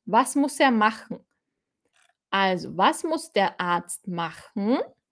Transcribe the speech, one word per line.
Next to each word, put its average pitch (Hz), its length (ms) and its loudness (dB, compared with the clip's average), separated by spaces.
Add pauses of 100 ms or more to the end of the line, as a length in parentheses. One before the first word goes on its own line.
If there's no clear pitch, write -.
Was 233 300 0
muss 277 240 0
er 269 100 6
machen? 220 500 0 (1120)
Also, 185 460 0
was 262 280 2
muss 320 280 -4
der - 280 0
Arzt 175 480 -4
machen, 190 680 -4 (340)